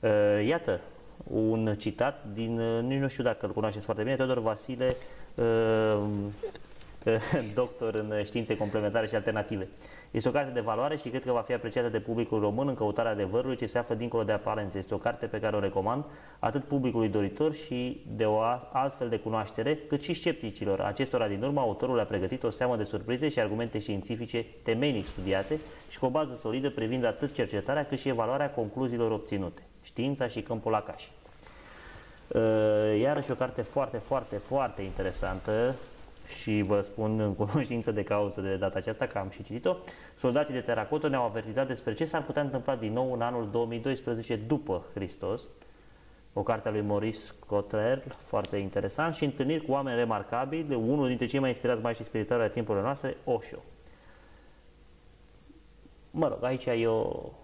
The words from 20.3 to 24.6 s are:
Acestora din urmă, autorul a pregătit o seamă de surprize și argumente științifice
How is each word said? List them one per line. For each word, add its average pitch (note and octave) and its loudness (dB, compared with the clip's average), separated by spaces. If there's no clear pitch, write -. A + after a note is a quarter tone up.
Acestora A2 0
din G2+ -2
urmă, C#3+ 2
autorul B2 2
a G#2 4
pregătit G2 -2
o A#2+ 2
seamă B2 0
de G#2+ 0
surprize A#2 -2
și C3 0
argumente A2 0
științifice A2 -4